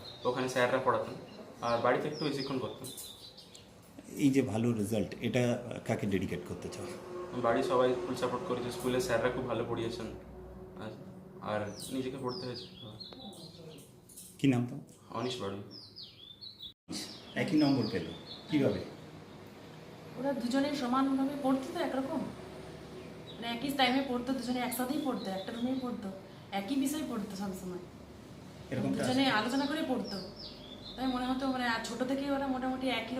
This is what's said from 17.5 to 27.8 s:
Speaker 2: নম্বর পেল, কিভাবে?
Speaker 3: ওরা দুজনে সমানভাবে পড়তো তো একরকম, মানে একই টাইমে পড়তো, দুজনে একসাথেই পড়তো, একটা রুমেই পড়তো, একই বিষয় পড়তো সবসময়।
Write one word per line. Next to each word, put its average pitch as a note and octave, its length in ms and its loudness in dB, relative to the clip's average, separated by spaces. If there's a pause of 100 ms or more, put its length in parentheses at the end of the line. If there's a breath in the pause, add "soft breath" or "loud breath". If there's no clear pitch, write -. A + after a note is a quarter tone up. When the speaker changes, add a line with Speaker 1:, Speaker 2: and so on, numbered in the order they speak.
Speaker 2:
নম্বর - 360 6
পেল, - 140 0 (440)
কিভাবে? A#2 300 4 (1400)
Speaker 3:
ওরা C4+ 140 2
দুজনে B3+ 380 2 (120)
সমানভাবে C4+ 600 4
পড়তো C4 320 4
তো F4 60 -2
একরকম, C4+ 400 0 (1120)
মানে A3+ 120 -8
একই A#3+ 320 -2
টাইমে C4 300 8
পড়তো, B3 240 0
দুজনে B3 280 0
একসাথেই B3 440 0
পড়তো, G#3 260 0
একটা F#3+ 220 -2
রুমেই B3 300 0
পড়তো, G3+ 260 -2 (440 loud breath)
একই G3+ 240 0
বিষয় D4+ 340 2
পড়তো G3 320 -2
সবসময়। F#3 400 -4 (880)